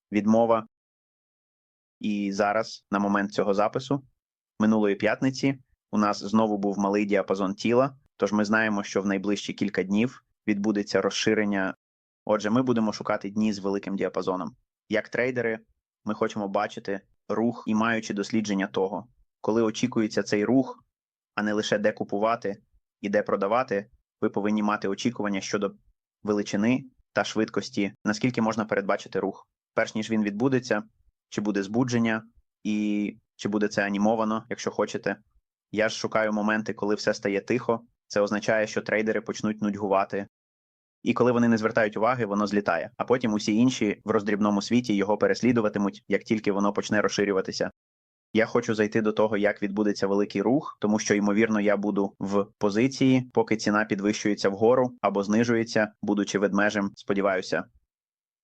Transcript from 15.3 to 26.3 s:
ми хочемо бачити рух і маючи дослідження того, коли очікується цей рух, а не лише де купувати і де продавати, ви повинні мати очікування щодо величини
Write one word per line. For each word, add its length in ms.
ми 80
хочемо 340
бачити 540
рух 380
і 80
маючи 380
дослідження 540
того, 400
коли 200
очікується 600
цей 220
рух, 380
а 80
не 100
лише 240
де 140
купувати 720
і 80
де 140
продавати, 680
ви 80
повинні 340
мати 240
очікування 540
щодо 340
величини 640